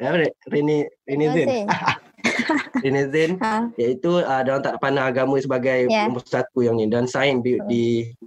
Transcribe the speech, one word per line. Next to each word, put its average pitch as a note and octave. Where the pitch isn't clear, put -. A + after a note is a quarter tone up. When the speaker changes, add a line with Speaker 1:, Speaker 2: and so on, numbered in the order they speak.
Speaker 1:
Apa D3
ni? D3+
Rene-, D3
Renaissance. D3+
Speaker 2:
Renaissance. A#3+
Speaker 1:
<laughs> B3+
Renaissance, C#3+
Speaker 2:
Ha. A3
Speaker 1:
iaitu, B2
ah, B2+
diorang C3+
tak -
pernah C#3
agama C3
sebagai B2+
Speaker 2:
Ya. A2+
Speaker 1:
nombor A#2+
satu B2
yang A2+
ni, G#2+
dan A#2+
sains C3
di, B2
Speaker 2:
Hmm. G2+
Speaker 1:
di, A#2+